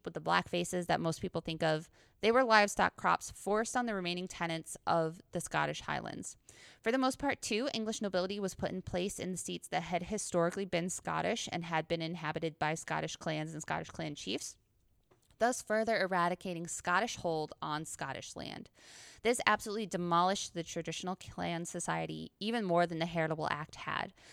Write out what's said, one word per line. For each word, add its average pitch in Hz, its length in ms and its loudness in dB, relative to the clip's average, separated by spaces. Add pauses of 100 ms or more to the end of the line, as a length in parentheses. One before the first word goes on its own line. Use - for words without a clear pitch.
with 180 100 -10
the 156 60 -6
black 165 280 2
faces 175 380 0
that - 140 4
most 165 200 0
people 170 200 -4
think 160 200 -6
of, 156 300 2 (300)
they 214 100 6
were 254 140 8
livestock 208 500 6
crops - 400 2
forced 214 420 0
on 247 100 0
the 214 100 -2
remaining 180 320 -2
tenants 165 480 -4 (100)
of 165 340 2 (120)
the 175 80 -2
Scottish 151 400 0
Highlands. - 560 -6 (440)
For - 120 0
the 262 60 4
most 262 200 2
part, - 240 -2
too, 233 320 0
English 220 260 -2
nobility 190 380 0
was 196 160 -2
put - 160 -2
in 185 100 -4
place 180 380 -2
in 185 140 -4
the 180 40 -4
seats 175 320 -6
that 160 140 0
had 170 220 -2
historically 185 600 0
been 180 240 0
Scottish 175 600 -2
and 170 140 -4
had 165 240 0
been 165 120 0
inhabited 160 600 -4
by 156 140 2
Scottish 156 420 -4
clans 156 360 -4
and 156 80 -6
Scottish 156 300 -4
clan 156 240 -6
chiefs, - 400 -6 (840)
thus 240 200 2
further 214 400 2
eradicating 175 680 0
Scottish 185 480 0
hold 160 440 -2
on 156 240 -2
Scottish - 520 -8
land. - 340 -10 (540)
This 233 220 4
absolutely 214 400 0
demolished 175 680 2
the 170 100 -4
traditional 175 520 -4
clan 170 480 -4
society 165 760 -4
even 220 240 0
more 175 220 6
than 170 120 -2
the 165 80 2
Heritable 160 460 0
Act 151 240 -6
had, - 360 -4 (200)